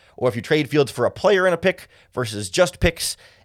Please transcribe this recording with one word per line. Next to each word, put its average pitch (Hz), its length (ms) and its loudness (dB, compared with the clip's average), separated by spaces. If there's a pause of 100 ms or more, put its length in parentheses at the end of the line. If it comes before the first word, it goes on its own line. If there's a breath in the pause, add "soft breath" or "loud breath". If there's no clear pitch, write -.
(160 soft breath)
or 123 120 -2
if 110 80 -2
you 117 60 -6
trade 151 260 0
Fields 143 240 0
for 120 140 0
a - 40 -2
player 185 360 2
and 180 80 2
a 170 40 -2
pick 180 300 -2 (240 soft breath)
versus 104 380 -6
just - 300 0
picks, - 360 -2 (280 soft breath)